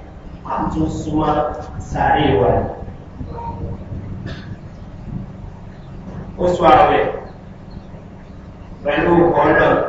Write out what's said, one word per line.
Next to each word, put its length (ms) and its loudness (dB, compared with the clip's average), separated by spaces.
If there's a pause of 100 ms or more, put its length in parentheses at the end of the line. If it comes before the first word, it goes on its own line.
(400)
à 160 -8
ń 140 0
tún 200 0
súnmọ́ 420 0 (460)
sáré 480 2 (100)
wa 140 6
ni. 200 2 (3750)
Oṣù 300 2
àwẹ̀ 380 8 (1800)
pẹ̀lú 340 2 (180)
ọ̀nà 360 6 (220)